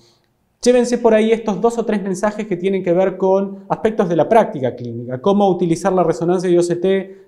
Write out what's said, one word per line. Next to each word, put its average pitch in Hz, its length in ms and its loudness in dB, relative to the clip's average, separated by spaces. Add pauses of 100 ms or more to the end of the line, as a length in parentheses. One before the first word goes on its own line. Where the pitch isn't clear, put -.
(640)
Llévense 240 340 2
por 233 160 2
ahí 220 180 4
estos 220 300 -2
dos 233 160 0
o 226 80 -4
tres 214 180 -2
mensajes 208 440 -4
que 175 100 -4
tienen 190 260 -2
que 180 120 0
ver 190 240 0
con 190 500 0
aspectos 220 400 -2
de 170 80 0
la 151 140 0
práctica 160 440 2
clínica, 120 460 -10
cómo 202 300 2
utilizar 180 420 0
la 185 100 2
resonancia 170 460 0
de 175 100 4
O 170 40 4
C 170 140 0
T 190 520 -2